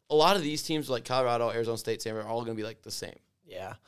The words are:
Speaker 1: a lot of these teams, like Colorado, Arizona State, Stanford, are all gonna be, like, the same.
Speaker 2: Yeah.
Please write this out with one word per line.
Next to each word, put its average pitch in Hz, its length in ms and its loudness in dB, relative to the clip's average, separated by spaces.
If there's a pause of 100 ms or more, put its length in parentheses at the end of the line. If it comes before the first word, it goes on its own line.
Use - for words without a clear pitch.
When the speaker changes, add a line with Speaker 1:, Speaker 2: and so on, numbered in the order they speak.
(100)
Speaker 1:
a 147 40 0
lot 165 220 8
of 180 60 0
these 151 200 -2
teams, 151 280 -2
like 117 160 -2
Colorado, 120 440 2
Arizona 113 280 -2
State, 113 240 -4
Stanford, 110 240 -6
are - 20 -10
all 117 140 -4
gonna 113 120 -6
be, 107 100 -6
like, 110 180 -12
the 110 80 -16
same. - 260 -10 (300)
Speaker 2:
Yeah. 95 280 -12 (140)